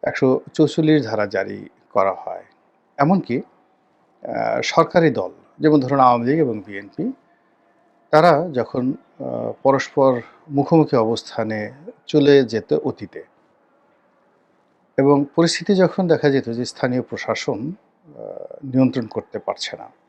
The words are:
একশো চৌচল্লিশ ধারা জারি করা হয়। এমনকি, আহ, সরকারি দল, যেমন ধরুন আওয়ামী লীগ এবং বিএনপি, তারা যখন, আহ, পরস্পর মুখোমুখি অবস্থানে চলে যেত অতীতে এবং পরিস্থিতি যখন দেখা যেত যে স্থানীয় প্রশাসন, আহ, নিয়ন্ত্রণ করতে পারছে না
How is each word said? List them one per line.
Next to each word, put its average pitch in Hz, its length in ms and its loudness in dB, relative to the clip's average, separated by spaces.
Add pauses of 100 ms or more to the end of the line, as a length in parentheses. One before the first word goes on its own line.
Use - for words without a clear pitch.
একশো 127 240 0 (260)
চৌচল্লিশ 156 520 2
ধারা 104 200 -2
জারি 101 340 -4 (300)
করা 98 240 0
হয়। 87 300 -12 (540)
এমনকি, 156 400 0
আহ, - 1200 -8
সরকারি 165 500 2
দল, 101 200 -6 (280)
যেমন 151 200 4
ধরুন 135 200 -2
আওয়ামী 123 260 4
লীগ 143 140 0
এবং 127 200 0
বিএনপি, 101 460 -12 (1080)
তারা 160 380 4
যখন, 123 320 -4 (100)
আহ, 117 580 -10 (120)
পরস্পর 135 580 2 (280)
মুখোমুখি 147 460 2
অবস্থানে 110 640 -2 (480)
চলে 143 360 6
যেত 110 300 -4
অতীতে 110 500 -6 (1700)
এবং 143 280 4 (100)
পরিস্থিতি 170 400 0
যখন 185 320 2
দেখা 151 220 2
যেত 135 200 -2
যে 117 160 -4
স্থানীয় 127 360 -4
প্রশাসন, 117 580 -6
আহ, 151 560 -14 (480)
নিয়ন্ত্রণ 131 420 0
করতে 107 340 -10
পারছে - 380 -8
না - 100 -16 (220)